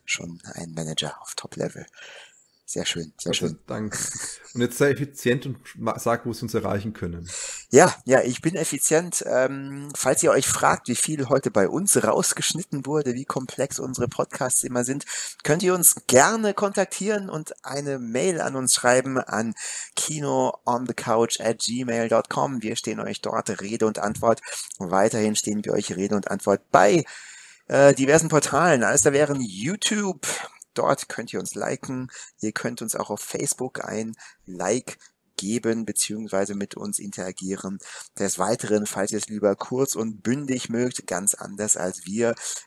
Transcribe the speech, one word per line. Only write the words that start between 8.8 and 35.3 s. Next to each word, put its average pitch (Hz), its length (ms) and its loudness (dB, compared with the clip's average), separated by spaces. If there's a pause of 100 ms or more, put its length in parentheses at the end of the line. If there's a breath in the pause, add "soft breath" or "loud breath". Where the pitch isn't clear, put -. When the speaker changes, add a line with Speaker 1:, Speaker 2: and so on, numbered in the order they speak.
Speaker 1:
Ähm, 139 680 -2
falls 131 280 2
ihr 147 80 6
euch 131 160 4
fragt, - 400 2
wie 120 80 0
viel 143 340 -2
heute 135 220 2
bei 98 180 4
uns 156 340 2
rausgeschnitten - 840 2
wurde, 143 260 0
wie 131 120 -4
komplex - 540 -4
unsere 127 280 -2
Podcasts - 560 -2
immer 123 200 0
sind, 139 220 -4 (380 loud breath)
könnt 165 180 4
ihr 180 140 4
uns - 320 4
gerne 202 480 6
kontaktieren 202 760 -2
und 156 240 -8 (100)
eine 139 360 -4
Mail 131 420 0
an 139 140 -2
uns 131 180 2
schreiben 127 460 4
an 113 340 -2 (420 loud breath)
kino 139 560 0 (140)
on 123 220 0
the 120 80 -4
couch 113 440 2
at 113 200 0
gmail 117 500 -2
dot 113 220 4
com. 135 320 -2
Wir 110 120 -4
stehen 107 240 -4
euch 107 220 -6
dort 110 400 -4
Rede 110 240 0
und 107 140 0
Antwort, 107 420 0 (380 loud breath)
weiterhin 107 560 2
stehen 104 300 -2
wir 110 80 -2
euch 101 220 -2
Rede 101 200 0
und 98 160 -2
Antwort 98 400 2
bei, 175 340 6 (640 loud breath)
äh, 139 260 8
diversen 143 360 4
Portalen. 147 540 4
Alles 113 200 4
da 143 100 6
wären 143 260 4
YouTube. 175 840 -2 (520 loud breath)
Dort - 300 0
könnt - 240 -10
ihr - 80 -4
uns - 160 -8
liken. 127 560 -6 (300 loud breath)
Ihr 107 100 -2
könnt 120 300 -6
uns 113 160 -6
auch - 120 -4
auf 104 120 -6
Facebook - 640 -6
ein 110 280 -6 (320 loud breath)
Like 92 520 -4 (400 soft breath)